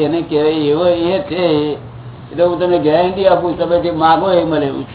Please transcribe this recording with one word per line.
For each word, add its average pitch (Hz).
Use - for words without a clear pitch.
એને 160
કહેવાય 151
એવો 165
એ 175
છે. 175
એટલે 165
હું 175
તમને 175
ગેરંટી 180
આપું, 170
તમે 170
જે 170
માગો 160
એ 175
મળે. 151